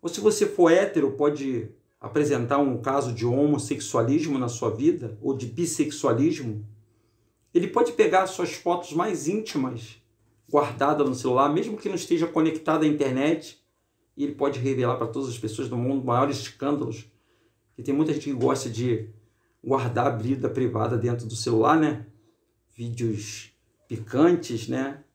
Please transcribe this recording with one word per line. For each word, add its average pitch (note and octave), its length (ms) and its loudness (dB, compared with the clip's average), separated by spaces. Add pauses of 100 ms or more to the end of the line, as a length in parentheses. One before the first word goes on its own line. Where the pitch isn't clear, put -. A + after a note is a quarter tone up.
Ou E3+ 60 -2
se F#3 120 -6
você G#3 240 4
for E3+ 280 6
hétero, F3 400 2
pode C3+ 560 -2 (320)
apresentar C#3 580 0
um C3+ 200 2
caso C3+ 340 -2
de A2 120 -4
homossexualismo C#3 1160 0
na B2 80 -2
sua A#2 220 -2
vida, A#2 520 -2
ou C3 140 -2
de G#2+ 100 -8
bissexualismo. C3 1200 -2 (880)
Ele F3 140 2
pode A#3+ 240 2
pegar F#3+ 340 4
suas - 280 -4
fotos - 380 -4
mais E3+ 360 -2
íntimas, C#3 760 -4 (480)
guardadas C#3+ 580 2
no C3 60 0
celular, C3 340 2
mesmo G#3 280 0
que - 120 -6
não F#3+ 60 -4
esteja E3 320 0
conectada D#3+ 580 0
à D#3 40 6
internet, D3 760 0 (540)
e C#3 80 -2
ele C#3 100 -4
pode C#3 240 -2
revelar B2 380 0
pra B2 100 -2
todas C3+ 220 -6
as A2+ 100 -8
pessoas A#2 300 -6
do B2 80 -6
mundo B2+ 280 -2
maiores B2+ 340 2
escândalos. - 680 -6 (640)
Porque - 160 -18
tem C#3 100 0
muita D3+ 180 2
gente - 120 -4
que C#3+ 80 -4
gosta C3 360 0
de A2+ 420 -2 (520)
guardar B2 460 0
a B2 80 -2
vida B2+ 340 -2
privada A#2 480 0
dentro A#2 260 -2
do A2 120 -8
celular, B2 420 4
né? D3+ 260 0 (680)
Vídeos A#2 800 -6 (340)
picantes, A#2 800 0
né? C3+ 380 -6 (100)